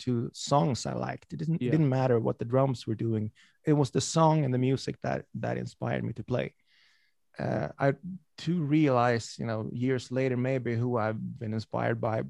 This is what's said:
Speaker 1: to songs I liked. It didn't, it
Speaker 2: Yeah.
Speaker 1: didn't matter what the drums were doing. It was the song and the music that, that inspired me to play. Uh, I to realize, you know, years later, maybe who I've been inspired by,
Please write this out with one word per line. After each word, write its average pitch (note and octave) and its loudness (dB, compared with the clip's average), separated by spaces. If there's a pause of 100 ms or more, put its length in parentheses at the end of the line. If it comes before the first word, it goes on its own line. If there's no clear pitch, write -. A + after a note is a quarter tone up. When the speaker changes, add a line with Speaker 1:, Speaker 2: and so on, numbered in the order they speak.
Speaker 1:
to B2 0
songs D3 0
I C3+ -4
liked. B2+ -6
It E3 -8
didn't, D#3+ -2
it - -4
Speaker 2:
Yeah. A#2+ 0
Speaker 1:
didn't D#3 4
matter B2+ 4
what B2 0
the B2+ -6
drums C3 2
were A2+ -2
doing. A2 -2 (340)
It D#3 4
was D3 4
the C#3+ 0
song D#3 4
and B2+ 0
the B2+ 2
music C3 0
that, C3 -2 (120)
that A#2+ -2
inspired B2 -4
me A#2 -4
to A#2 -10
play. - -2 (840)
Uh, - -2 (100)
I C#3 2 (460)
to E3+ -2
realize, B2+ 2
you C3 -6
know, A2 -4
years B2 -2
later, B2+ 0
maybe B2 -2
who A#2+ 0
I've A2 -2
been A2 -6
inspired A#2 -2
by, A#2 -2